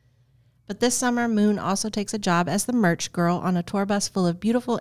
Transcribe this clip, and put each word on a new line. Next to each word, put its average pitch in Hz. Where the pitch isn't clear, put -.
But 202
this 247
summer, 240
Moon 208
also 196
takes 208
a 220
job 175
as 202
the -
merch 196
girl 175
on 180
a 175
tour 202
bus 202
full 185
of 170
beautiful 240